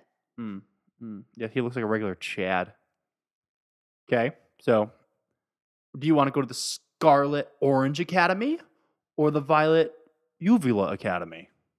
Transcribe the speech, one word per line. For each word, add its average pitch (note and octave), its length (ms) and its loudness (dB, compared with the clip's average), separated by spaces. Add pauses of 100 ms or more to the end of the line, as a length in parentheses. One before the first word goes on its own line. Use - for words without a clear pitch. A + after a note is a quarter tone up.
(380)
Hmm. G#2 220 -10 (400)
Hmm. G#2+ 220 -14 (140)
Yeah, A#2 120 -8
he B2+ 140 -4
looks B2 140 -4
like A#2+ 80 -4
a G#2+ 40 -2
regular G#2+ 280 -2
Chad. F#2 580 -4 (1400)
Okay, B2 240 -2 (240)
so A2 320 2 (1040)
do C3+ 100 -6
you D#3+ 80 4
wanna C#3 160 4
go C#3+ 100 -2
to B2+ 60 -2
the B2+ 60 -12
Scarlet C#3+ 960 0 (120)
Orange C#3 380 2
Academy F#3 600 0 (580)
or D3+ 140 2
the D3+ 80 0
Violet D#3 540 2 (460)
Uvula B2+ 520 2
Academy? F2 580 -6 (300)